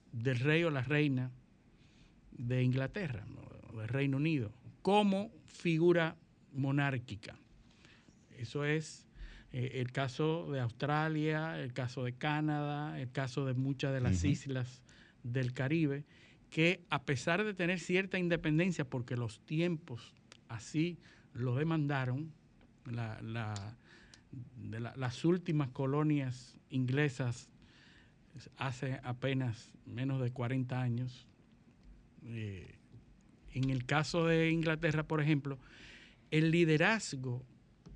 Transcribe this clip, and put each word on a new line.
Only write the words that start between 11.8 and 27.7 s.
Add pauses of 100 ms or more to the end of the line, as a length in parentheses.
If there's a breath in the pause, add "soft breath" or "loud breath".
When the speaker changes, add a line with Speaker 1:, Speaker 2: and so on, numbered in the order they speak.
Speaker 1:
de
Canadá,
el
caso
de
muchas
de
las
Speaker 2:
Ujú.
Speaker 1:
islas (400 loud breath)
del
Caribe, (460 soft breath)
que
a
pesar
de
tener
cierta
independencia,
porque
los
tiempos (340)
así (340 loud breath)
lo
demandaron, (520)
la,
la, (1040 loud breath)
de
la,
las
últimas
colonias (100)
inglesas (1080 soft breath)